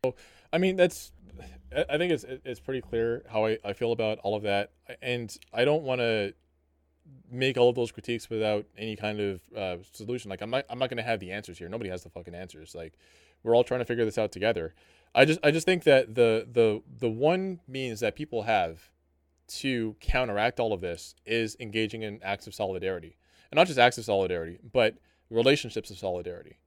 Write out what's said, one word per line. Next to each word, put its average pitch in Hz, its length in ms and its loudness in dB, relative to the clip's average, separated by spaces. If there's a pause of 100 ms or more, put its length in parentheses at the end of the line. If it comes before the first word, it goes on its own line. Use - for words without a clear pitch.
So, 127 120 -2 (360)
I 156 60 0
mean, 190 200 2
that's, - 340 2 (640)
I, 151 160 2
I 147 80 2
think 175 120 2
it's, 151 140 0 (180)
it's 120 160 -8
pretty 131 220 -6
clear 117 480 -2
how 110 160 0
I, 110 180 0
I 101 100 -4
feel 117 180 0
about 110 320 0
all 101 120 0
of 104 80 -4
that. 101 280 0 (280)
And 123 320 -6 (220)
I 117 100 2
don't 151 200 2
wanna 117 480 0 (1000)
make 127 260 -2
all 123 140 8
of 120 60 0
those 120 160 -2
critiques - 360 -8
without 107 380 -2 (140)
any 110 160 -8
kind 107 240 -6
of, 98 220 -2 (140)
uh, 92 220 -4 (140)
solution. 113 380 -10
Like, 95 120 -8
I'm 110 80 -8
not, 135 220 -2
I'm 120 80 -10
not 131 100 0
gonna 117 140 -6
have 113 160 -2
the 92 120 -10
answers 95 280 -10
here. 87 100 -12
Nobody 104 220 -6
has 90 100 -8
the 90 80 -20
fucking 85 240 -16
answers. 85 400 -16
Like, 82 200 -14 (500)
we're 117 120 4
all 123 80 8
trying 123 180 -2
to 117 40 -2
figure 120 180 0
this 110 140 -2
out 107 140 0
together. 92 420 -2 (400)
I 131 120 8
just, 156 180 2
I 151 80 6
just 160 160 0
think 180 160 2
that 131 320 6
the, 113 360 4
the, 113 300 4 (160)
the 120 120 0
one 175 580 0
means 127 320 -6
that 107 160 0
people 123 260 -4
have 95 480 0 (600)
to 117 500 -4
counteract 117 600 0
all 110 140 2
of 90 80 -4
this - 320 -8 (140)
is 113 320 -2
engaging 110 420 -4
in 104 220 -8
acts 98 240 -6
of 101 80 -16
solidarity. 95 600 -4 (340)
And 139 60 0
not 180 100 6
just 147 100 -2
acts 123 220 6
of 110 60 -10
solidarity, 90 520 0 (160)
but 120 220 4 (340)
relationships 117 640 2
of 95 80 -16
solidarity. 87 680 -8